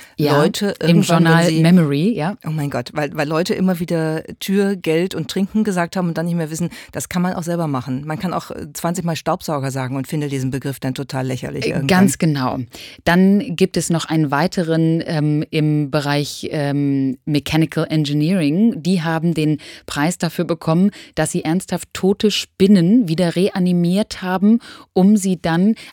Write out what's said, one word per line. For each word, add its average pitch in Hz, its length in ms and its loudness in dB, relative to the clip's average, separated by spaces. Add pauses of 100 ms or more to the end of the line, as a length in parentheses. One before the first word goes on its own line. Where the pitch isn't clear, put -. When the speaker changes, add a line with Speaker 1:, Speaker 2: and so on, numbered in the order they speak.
(160)
Speaker 1:
Ja, 147 220 2
Speaker 2:
Leute 196 420 0
Speaker 1:
im - 80 -2
Speaker 2:
irgendwann, 170 360 6
Speaker 1:
Journal 165 220 4
Speaker 2:
wenn 165 100 2
sie 160 60 4
Speaker 1:
Memory, 165 520 4
ja. 170 320 -4
Speaker 2:
Oh 156 40 -4
mein 151 200 -4
Gott, 123 240 -6
weil, 147 200 -4
weil 147 140 -2
Leute 165 260 0
immer 185 260 0
wieder 160 420 -2 (160)
Tür, 196 380 0
Geld 170 380 0
und 156 160 -6
Trinken 196 320 -2
gesagt 180 340 -2
haben 180 120 -2
und 165 80 -4
dann 165 80 -4
nicht 170 120 -2
mehr 160 140 -4
wissen, 165 200 -4 (220)
das - 180 -10
kann 185 100 -2
man 180 140 -2
auch 175 80 -6
selber 170 240 -2
machen. 135 400 -4
Man 156 120 -6
kann 185 140 -4
auch, - 200 -6
äh, - 200 -12
zwanzig 170 320 -4
Mal 165 120 -2
Staubsauger 151 540 -4
sagen 131 260 -4
und 135 100 -6
findet 147 260 -4
diesen 131 180 -2
Begriff 135 300 -6
dann 131 140 -4
total 131 320 -6
lächerlich 135 400 -6
Speaker 1:
Äh, - 40 -2
Speaker 2:
irgendwann. - 180 -2
Speaker 1:
ganz 185 300 4
genau. 135 420 0 (440)
Dann 185 520 4
gibt 185 200 0
es 170 140 -2
noch - 160 -2
einen 156 240 0
weiteren, 160 720 0
ähm, 151 460 0
im 151 400 0
Bereich, 143 640 -2
ähm, 143 760 -2
Mechanical 156 640 0
Engineering. 156 920 0
Die 180 200 0
haben 165 320 0
den 156 240 0 (280)
Preis 151 320 -2
dafür 170 260 -4
bekommen, 165 480 0 (240)
dass 156 160 -2
sie 175 120 -4
ernsthaft 175 480 -4
tote 202 380 0
Spinnen 196 760 4
wieder 165 300 0
reanimiert 180 840 0
haben, 190 380 2 (340)
um 196 240 6
sie 185 240 -2
dann 180 320 2 (180)